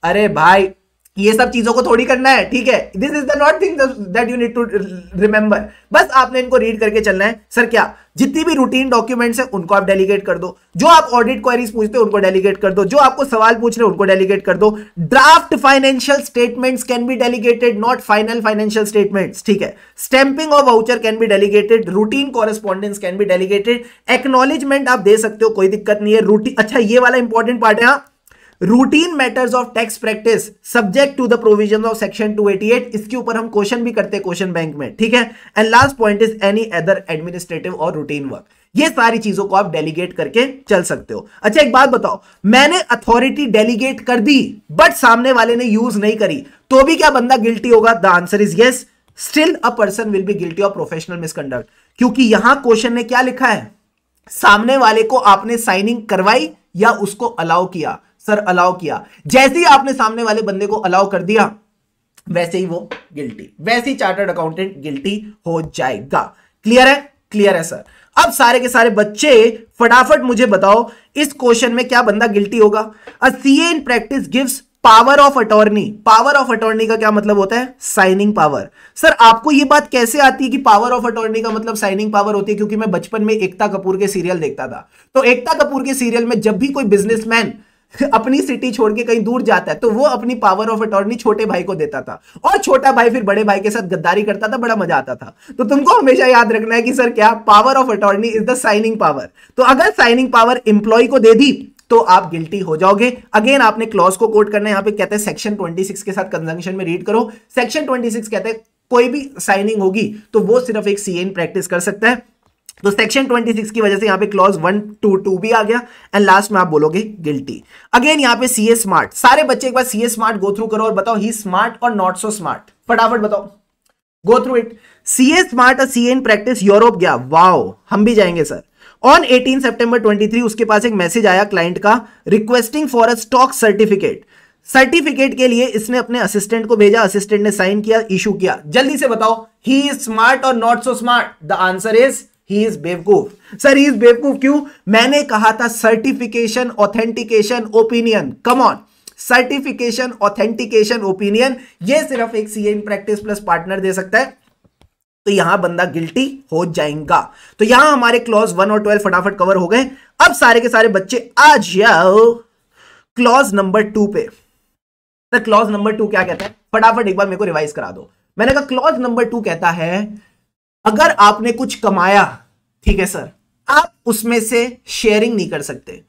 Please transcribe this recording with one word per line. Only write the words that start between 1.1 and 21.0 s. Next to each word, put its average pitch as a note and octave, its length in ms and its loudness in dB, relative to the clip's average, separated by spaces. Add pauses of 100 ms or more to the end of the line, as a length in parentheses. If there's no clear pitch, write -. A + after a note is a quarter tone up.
ये G3+ 160 2
सब B3 180 2
चीजों A#3 220 -2
को B3+ 100 2
थोड़ी A#3 220 2
करना B3+ 240 0
है, A#3+ 200 4
ठीक B3 180 -2
है। A#3 240 0
This C4+ 220 -4
is D4 100 -4
the C#4+ 140 -2
not D4+ 240 2
thing F#4 120 -2 (360)
that A3+ 200 -2
you B3 60 -6
need A#3+ 180 -2
to A#3+ 100 -2 (580)
remember। G#3 380 0 (340)
बस D#4+ 200 2
आपने B3+ 260 2
इनको B3+ 180 0
रीड A3 220 -2
करके A3 220 0
चलना G3 240 0
है। A3+ 140 -4 (120)
सर A#3 140 0
क्या, G#3+ 180 0 (340)
जितनी C#4+ 260 -2
भी E4+ 100 0
रूटीन C4 360 0
डॉक्यूमेंट्स A#3 500 -2
हैं B3+ 100 -2
उनको G3 260 -2
आप G3 100 2
डेलीगेट G3 400 0
कर F3 120 -4
दो, F3 180 -12 (220)
जो B3 100 2
आप D#4+ 260 6
ऑडिट A#3 300 0
क्वेरीज A#3+ 300 -2
पूछते A3 240 -2
हो A#3 60 4
उनको G#3 140 0
डेलीगेट F#3+ 400 0
कर F#3+ 160 -2
दो, G3 120 0
जो A3 120 0
आपको C4+ 280 2
सवाल A3+ 300 2
पूछ A3+ 220 -2
रहे A3+ 80 2
हैं G3+ 60 2
उनको F#3 120 -2
डेलीगेट F#3+ 420 0
कर F3+ 120 0
दो। G#3 120 4 (300)
ड्राफ्ट C#4+ 560 4
फाइनेंशियल C4+ 680 2
statements B3 680 -4
can A#3+ 200 -4
be C4 120 -4
delegated, A#3+ 600 0
not B3 240 -2
final A3 400 0
financial G#3+ 420 -2
statements, G3 580 -2
ठीक G3+ 160 0
है। - 140 -8 (240)
Stamping C#4 540 0
of C#4+ 160 4
voucher A3+ 320 2